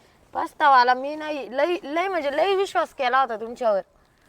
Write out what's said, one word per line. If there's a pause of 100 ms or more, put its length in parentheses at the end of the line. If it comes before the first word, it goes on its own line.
(340)
पस्तावा
आला.
मी
नाही,
लई,
लई
म्हणजे
लई
विश्वास
केला
होता
तुमच्यावर. (480)